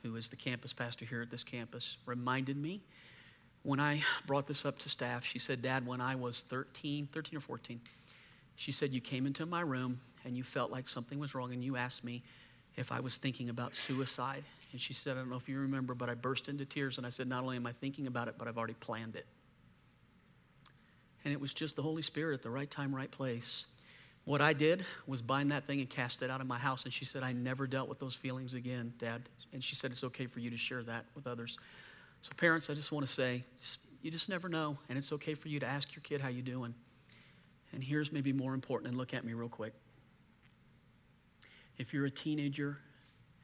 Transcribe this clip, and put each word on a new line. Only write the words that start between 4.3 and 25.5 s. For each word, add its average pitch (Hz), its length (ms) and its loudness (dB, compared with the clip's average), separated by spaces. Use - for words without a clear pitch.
this - 180 2
up 139 140 0
to - 100 -2
staff, 120 360 2
she - 140 -2
said, 123 220 0
"Dad, 127 240 2
when 123 160 -2
I 127 140 2
was 123 260 2
thirteen, 143 680 -4
thirteen 156 300 -6
or 143 40 -4
fourteen," 117 400 -8
she - 160 -4
said, 139 220 4
"You 127 80 2
came 131 240 0
into 139 200 0
my 175 160 0
room 127 400 2
and 123 100 -2
you 127 80 0
felt - 280 2
like 131 160 -4
something 135 300 -2
was 143 160 -2
wrong 123 200 -2
and 123 100 -2
you 131 120 0
asked 123 280 2
me 120 200 -6
if 123 160 -2
I 120 80 0
was 127 160 0
thinking 123 340 0
about 120 260 -2
suicide." 135 680 2
And 123 80 -4
she - 120 -2
said, 131 220 2
"I 127 60 -2
don't 127 80 -4
know 127 80 -2
if 120 100 -8
you 135 120 -2
remember, 135 340 2
but 120 160 0
I 120 60 0
burst 127 340 0
into 143 160 -2
tears 139 320 0
and 123 100 -2
I - 20 2
said, 123 180 0
'Not 127 160 2
only 127 120 0
am 120 100 -2
I 120 60 -2
thinking 139 360 -2
about 120 200 0
it, 113 100 -6
but 117 100 -4
I've 117 100 -4
already 110 160 0
planned 110 420 -6
it.'" - 120 -10
And 147 80 0
it 143 80 0
was 139 140 -2
just - 240 -2
the 143 60 0
Holy 160 180 2
Spirit 156 320 2
at 131 80 -2
the 113 80 -6
right 139 200 -2
time, 139 240 0
right 135 180 -2
place. 120 560 0
What 143 160 4
I 151 120 8
did 160 320 6
was 135 160 -2
bind 139 300 4